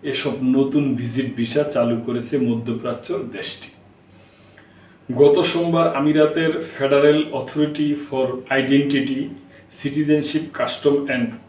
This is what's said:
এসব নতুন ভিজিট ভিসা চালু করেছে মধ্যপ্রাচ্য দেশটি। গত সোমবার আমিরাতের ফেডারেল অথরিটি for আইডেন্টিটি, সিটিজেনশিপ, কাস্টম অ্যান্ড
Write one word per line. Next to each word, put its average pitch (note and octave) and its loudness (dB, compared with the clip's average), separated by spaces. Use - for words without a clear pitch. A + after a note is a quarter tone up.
এসব C#3 -4
নতুন C#3 2
ভিজিট A#2+ -4
ভিসা A#2 0
চালু A#2+ 2
করেছে A#2+ -6
মধ্যপ্রাচ্য A#2 -4
দেশটি। - -12
গত C#3+ 6
সোমবার E3+ 2
আমিরাতের D3+ 2
ফেডারেল C#3+ 4
অথরিটি D3+ -2
for C3 -2
আইডেন্টিটি, C#3 2
সিটিজেনশিপ, D3+ 0
কাস্টম - 0
অ্যান্ড B2 -2